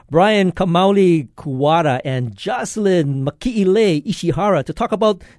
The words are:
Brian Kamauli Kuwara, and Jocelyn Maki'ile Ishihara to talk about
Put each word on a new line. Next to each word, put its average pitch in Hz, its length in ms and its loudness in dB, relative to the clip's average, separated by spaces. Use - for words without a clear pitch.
Brian 190 440 2
Kamauli 180 840 2
Kuwara, 147 720 0
and 127 300 -4
Jocelyn 180 920 -2
Maki'ile 196 800 0
Ishihara 170 580 -2
to - 80 -8
talk 233 200 -6
about 214 320 -2